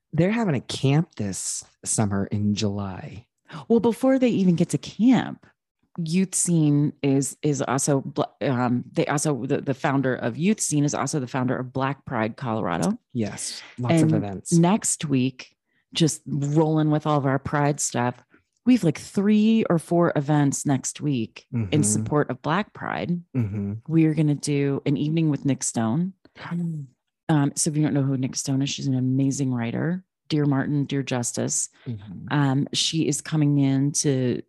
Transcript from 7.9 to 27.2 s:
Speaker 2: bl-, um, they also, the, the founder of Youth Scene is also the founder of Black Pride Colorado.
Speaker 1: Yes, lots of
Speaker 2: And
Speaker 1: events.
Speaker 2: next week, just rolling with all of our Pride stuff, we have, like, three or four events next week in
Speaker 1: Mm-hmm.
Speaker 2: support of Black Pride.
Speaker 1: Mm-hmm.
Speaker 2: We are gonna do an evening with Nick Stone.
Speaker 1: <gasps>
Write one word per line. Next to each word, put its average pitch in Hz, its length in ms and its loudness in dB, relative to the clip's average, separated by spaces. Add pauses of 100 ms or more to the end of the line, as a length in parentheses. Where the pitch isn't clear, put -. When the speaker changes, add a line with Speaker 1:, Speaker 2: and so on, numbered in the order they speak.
Speaker 2:
bl-, 143 220 -4 (180)
um, 123 500 0
they 165 160 0
also, 143 380 -2
the, 135 160 -2
the 139 120 -2
founder 135 420 0
of 117 220 -4
Youth 196 220 0
Scene 147 240 0
is 147 100 0
also 139 260 -2
the 127 80 -4
founder 127 300 -2
of 127 160 -8
Black 135 320 -4
Pride 113 320 -2
Colorado. 110 600 -2 (160)
Speaker 1:
Yes, - 480 -6 (160)
lots 156 240 2
of 160 120 4
Speaker 2:
And - 20 2
Speaker 1:
events. 101 380 -4
Speaker 2:
next 170 520 2
week, 131 500 -2 (380)
just - 320 0
rolling 151 680 2
with 151 140 0
all 151 120 2
of 135 80 0
our 135 140 2
Pride 147 400 0
stuff, 123 360 -2 (500)
we 247 80 6
have, 240 100 2
like, 160 160 2
three 214 680 2
or 170 100 4
four 170 360 2
events 147 500 2
next - 360 -2
week 131 500 -4
in 117 160 -2
Speaker 1:
Mm-hmm. 92 140 2
Speaker 2:
support 110 480 0
of 127 140 -6
Black 175 300 -2
Pride. 95 480 -4 (140)
Speaker 1:
Mm-hmm. 101 380 -2 (140)
Speaker 2:
We 160 180 4
are 156 80 2
gonna 147 220 2
do 139 500 -2
an 143 120 0
evening 156 320 0
with 143 160 -2
Nick 131 180 0
Stone. 131 500 -2 (240)
Speaker 1:
<gasps> - 160 -12 (760)